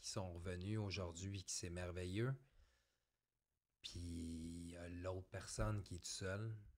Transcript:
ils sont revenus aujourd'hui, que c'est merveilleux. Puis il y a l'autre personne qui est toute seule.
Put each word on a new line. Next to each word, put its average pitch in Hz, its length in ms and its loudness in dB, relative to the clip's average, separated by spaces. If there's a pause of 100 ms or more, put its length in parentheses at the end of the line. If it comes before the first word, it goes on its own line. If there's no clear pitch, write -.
ils - 60 -4
sont 92 260 0
revenus 92 460 0
aujourd'hui, 95 640 0
que - 80 -4
c'est - 180 0
merveilleux. 90 640 2 (1500)
Puis - 180 -6
il 85 720 -2
y 85 60 -8
a 87 120 -6
l'autre 92 420 -2
personne 104 520 2
qui 92 120 -4
est 87 40 -6
toute - 80 -8
seule. 104 480 0 (220)